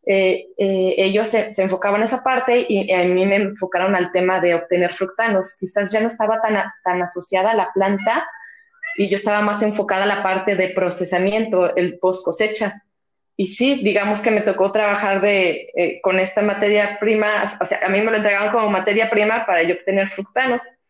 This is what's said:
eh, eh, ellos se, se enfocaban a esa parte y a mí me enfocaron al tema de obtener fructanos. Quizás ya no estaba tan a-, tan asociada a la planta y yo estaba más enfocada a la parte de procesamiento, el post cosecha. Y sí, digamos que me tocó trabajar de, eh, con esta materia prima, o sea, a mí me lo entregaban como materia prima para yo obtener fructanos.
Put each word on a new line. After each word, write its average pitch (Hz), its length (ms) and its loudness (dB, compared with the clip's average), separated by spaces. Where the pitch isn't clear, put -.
eh, 190 440 0
eh, 190 400 0
ellos 196 300 0
se, 214 240 -2
se 190 100 -2
enfocaban 196 400 0
a 226 40 0
esa 247 180 -4
parte 254 440 2
y 196 240 0
a 180 120 2
mí 180 220 2
me 196 100 2
enfocaron 190 580 -2
al 180 180 0
tema 185 280 2
de 175 140 4
obtener 175 380 0
fructanos. 196 680 -2
Quizás 196 340 -2
ya 220 80 2
no 226 80 0
estaba 220 320 0
tan 214 160 0
a-, - 180 -4
tan 180 180 0
asociada 185 500 -2
a 226 40 2
la 190 160 0
planta 202 560 0
y 202 120 0
yo 196 80 0
estaba 208 260 0
más 208 200 0
enfocada 202 420 0
a - 20 2
la 202 160 0
parte 190 340 0
de 185 120 0
procesamiento, 185 1080 0
el 175 220 -2
post 185 260 0
cosecha. 214 580 -4
Y 190 120 0
sí, 254 340 0
digamos 208 380 0
que 226 100 0
me 214 100 2
tocó 196 320 0
trabajar 202 480 0
de, 190 560 0
eh, - 260 -2
con 185 160 2
esta 190 240 0
materia 208 580 0
prima, 214 280 2
o 185 60 -2
sea, - 180 -4
a 190 40 -2
mí 196 120 2
me 220 100 0
lo 214 60 0
entregaban 208 360 0
como 220 160 2
materia 208 420 0
prima 220 360 2
para 175 160 2
yo 170 120 2
obtener 196 340 -2
fructanos. 247 540 -4